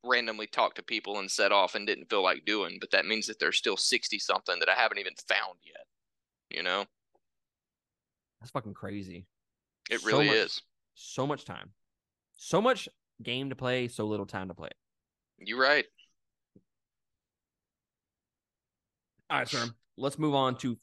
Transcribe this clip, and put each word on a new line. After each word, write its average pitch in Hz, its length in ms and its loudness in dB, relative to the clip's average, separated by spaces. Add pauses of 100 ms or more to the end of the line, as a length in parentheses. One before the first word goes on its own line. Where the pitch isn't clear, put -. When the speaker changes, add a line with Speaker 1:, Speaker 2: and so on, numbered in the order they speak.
Speaker 1:
randomly 113 440 0
talk - 280 0
to 104 80 -10
people 104 360 -6
and 95 120 -6
set 98 220 4
off 95 220 4
and 104 120 -4
didn't 87 220 -4
feel 98 140 2
like 87 200 2
doing, 95 380 -2
but - 100 -12
that 92 140 4
means 110 220 -2
that 110 120 -10
there's 85 180 0
still 101 200 0
sixty - 420 0
something 92 400 -2
that 82 100 2
I 92 40 4
haven't 110 260 2
even 92 140 -8 (160)
found 95 340 0
yet, - 220 -20 (640)
you 82 140 -6
know? 95 220 0 (1600)
Speaker 2:
That's 117 100 -20
fucking 110 220 -6
crazy. 98 540 -10 (640)
Speaker 1:
It 113 100 0
Speaker 2:
So 107 60 -2
Speaker 1:
really 113 200 6
Speaker 2:
much, 107 80 6
Speaker 1:
is. - 260 2 (340)
Speaker 2:
so - 320 -6
much 143 180 -4
time. 98 260 -14 (640)
So - 240 0
much 233 300 0 (320)
game 131 300 -6
to 127 40 -6
play, 127 320 0
so 110 200 -4
little 104 180 -2
time 95 220 -8
to 87 80 -12
play 80 140 -12
it. - 800 -20
Speaker 1:
You're 113 140 -4
right. 139 240 6 (3500)
Speaker 2:
All 151 80 2
right, 123 100 0
sir. 120 220 -2 (280)
Let's 135 200 -2
move 151 160 2
on 131 240 4
to 120 260 -2